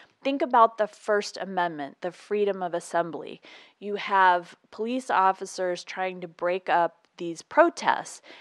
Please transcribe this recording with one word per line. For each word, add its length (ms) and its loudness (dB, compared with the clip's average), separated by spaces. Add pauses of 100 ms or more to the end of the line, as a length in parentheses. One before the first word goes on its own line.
(220)
Think 200 0
about 360 4
the 80 2
First 520 -2
Amendment, 640 -4
the 100 -4
freedom 500 -2
of 100 -4
assembly. 680 -4 (400)
You 160 -6
have 600 2 (140)
police 400 -6
officers 720 0
trying 380 -8
to 80 -10
break 400 -4
up 480 0
these 260 -10
protests, 800 2 (180)